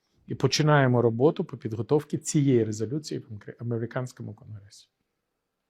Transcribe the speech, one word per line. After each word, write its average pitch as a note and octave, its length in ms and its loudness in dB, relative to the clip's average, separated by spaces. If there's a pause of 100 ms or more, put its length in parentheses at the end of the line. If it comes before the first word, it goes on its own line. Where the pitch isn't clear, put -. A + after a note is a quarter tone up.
(280)
і A2+ 80 -8
починаємо C3+ 680 4
роботу A#2+ 420 2
по C3+ 140 -10
підготовці A2+ 600 -2
цієї C#3 460 2
резолюції A2+ 560 -6
в - 80 -16
Конгре-, - 320 -16
американському A#2 760 -8
Конгресі. G2+ 540 -20 (840)